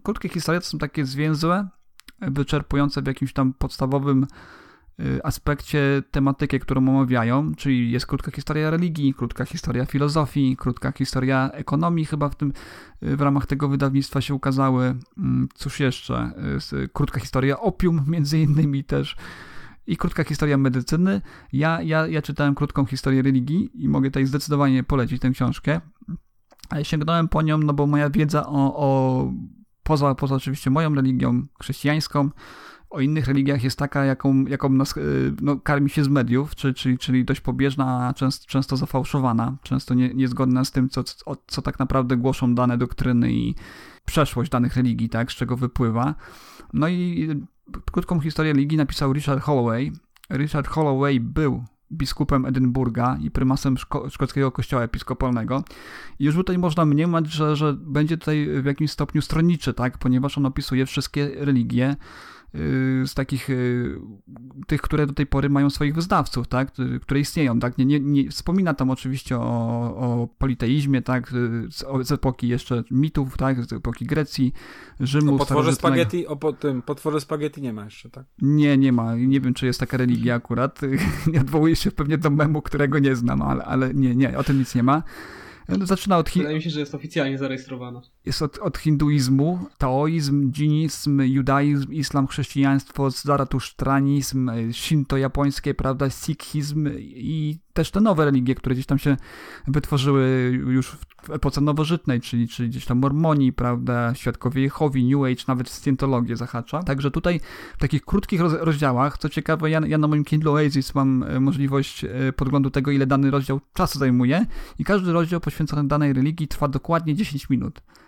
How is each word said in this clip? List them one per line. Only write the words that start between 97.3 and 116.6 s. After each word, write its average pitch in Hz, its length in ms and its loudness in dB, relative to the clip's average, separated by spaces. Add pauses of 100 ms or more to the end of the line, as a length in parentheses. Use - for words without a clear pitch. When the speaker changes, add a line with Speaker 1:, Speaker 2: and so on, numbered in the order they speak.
Speaker 1:
też 165 180 0
te 196 100 2
nowe 190 240 4
religie, 135 300 4
które 131 200 -2
gdzieś 131 120 -4
tam 139 120 2
się 139 180 2 (500)
wytworzyły 135 840 2 (160)
już 127 220 2
w, - 100 -18 (240)
w - 80 -16
epoce 147 300 -2
nowożytnej, 147 600 0
czyli, 117 280 -2
czyli 120 200 -4
gdzieś 123 160 -8
tam 123 140 0
mormoni, 143 540 2
prawda, 123 640 0
świadkowie 127 480 -2
Jehowi, 139 420 0
New 131 280 2
Age, 123 160 -6
nawet 127 220 -2
Scientologię 131 640 0
zahacza. 123 460 -6
Także 139 280 -2
tutaj 170 300 0 (360)
w - 40 -6
takich 147 240 0
krótkich 196 360 0
roz-, 165 200 2
rozdziałach, 143 580 2
co 156 100 -2
ciekawe, 160 420 -2
ja, 160 160 2
ja 151 120 2
na 151 100 4
moim 151 160 2
Kindle 156 260 2
Oasis 143 440 2
mam, 135 280 2
e, - 180 -2
możliwość, 139 640 0
e, 131 280 -2
podglądu 135 380 0
tego, 139 200 0
ile 139 160 2
dany 135 240 4
rozdział 139 300 0 (120)
czasu 170 260 0
zajmuje 131 480 4 (320)
i 151 60 -4
każdy 185 280 2
rozdział 170 280 0
poświęcony 147 480 -2
danej 147 240 2
religii 143 360 0
trwa - 200 -2